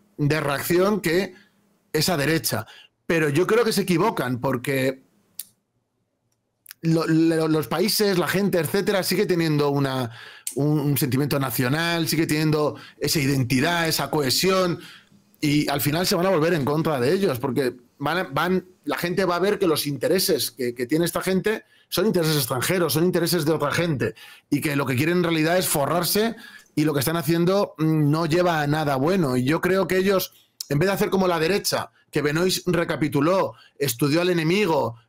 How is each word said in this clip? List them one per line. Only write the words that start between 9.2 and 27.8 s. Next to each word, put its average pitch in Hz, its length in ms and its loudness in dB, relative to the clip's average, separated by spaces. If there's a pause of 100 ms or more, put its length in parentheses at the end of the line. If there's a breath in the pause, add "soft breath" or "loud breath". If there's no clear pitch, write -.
teniendo 156 440 2
una, 131 420 -2 (440 loud breath)
un, 151 240 2
un 143 180 0
sentimiento 139 440 0
nacional, 147 680 -2
sigue 160 180 0
teniendo 151 520 0 (220 loud breath)
esa 147 200 -2
identidad, 139 680 0
esa 151 200 -2
cohesión, 170 720 0 (600 loud breath)
y 147 260 2
al 139 140 -2
final 160 260 0
se 202 80 0
van 175 120 0
a - 20 2
volver 170 240 2
en 151 100 0
contra 147 380 0
de 127 100 2
ellos, 185 260 0
porque 127 380 -2 (220)
van 147 200 -2
a, 185 60 -2
van, 175 420 -2 (200)
la 139 120 -4
gente 180 280 -2
va 175 100 0
a 175 40 -2
ver 196 200 0
que 196 80 0
los 147 200 0
intereses 147 640 0
que, 123 220 -4
que 123 120 -6
tiene 156 180 2
esta 170 180 -2
gente 190 440 -2 (240 soft breath)
son 180 160 0
intereses 165 320 2
extranjeros, 143 560 -2
son 156 100 2
intereses 175 400 0
de 151 80 0
otra 143 200 0
gente, 143 440 -2 (340 loud breath)
y 147 120 0
que 147 160 -2
lo 139 80 0
que 131 100 -2
quieren 160 220 2
en 180 60 2
realidad 165 340 2
es 180 100 0
forrarse, 175 680 0 (380 loud breath)
y 151 100 2
lo 151 80 0
que 143 60 0
están 160 180 0
haciendo, 170 600 0
mm, 156 320 2